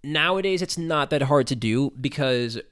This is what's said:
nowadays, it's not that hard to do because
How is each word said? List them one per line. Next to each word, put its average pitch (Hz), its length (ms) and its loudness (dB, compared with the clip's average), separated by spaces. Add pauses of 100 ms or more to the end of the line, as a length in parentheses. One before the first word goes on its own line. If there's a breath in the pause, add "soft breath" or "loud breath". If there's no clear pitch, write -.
nowadays, 180 600 0
it's - 140 -6
not 160 340 0
that 143 120 2
hard 135 240 4
to 139 80 -2
do 117 460 0
because 127 600 -2 (120)